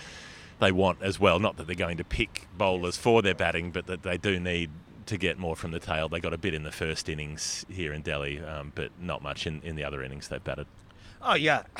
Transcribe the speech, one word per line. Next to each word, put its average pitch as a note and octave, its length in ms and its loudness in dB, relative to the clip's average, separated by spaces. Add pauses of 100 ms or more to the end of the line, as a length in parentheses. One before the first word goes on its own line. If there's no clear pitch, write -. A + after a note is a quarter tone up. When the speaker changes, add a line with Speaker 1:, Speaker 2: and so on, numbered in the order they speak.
(600)
Speaker 1:
they G2 100 8
want F#2 300 4
as F#2+ 180 0
well. F#2 200 8
Not G2+ 180 2
that - 100 -10
they're F2 80 -4
going F2 220 -2
to D#2+ 80 -4
pick - 420 -2 (120)
bowlers F#2 380 2
for A2+ 260 8
their F#2+ 120 6
batting, E2+ 360 2
but F2 160 -4
that F#2 160 -6
they F2+ 160 0
do F#2+ 200 2
need F2 320 0 (360)
to G#2+ 100 -4
get E2+ 200 0
more E2 200 -2
from E2 160 -6
the E2 80 -4
tail. D#2+ 280 0
They E2 120 -4
got E2 120 -2
a E2+ 60 -2
bit E2+ 160 0
in D#2 80 -4
the D2+ 80 -8
first D#2+ 380 -4
innings D2+ 600 -6
here E2+ 240 -4
in D2+ 100 -6
Delhi, D2 380 -4
um, D2+ 360 -8
but - 140 -6 (100)
not E2 220 -6
much C#2+ 260 -6
in, D2+ 140 -6
in E2 120 -8
the D2+ 80 -4
other C#2+ 200 -6
innings C#2 260 -10
they've C2+ 140 -6
batted. C#2 260 -6 (520)
Speaker 2:
Oh, A#3 140 2
yeah, D3 280 4 (180)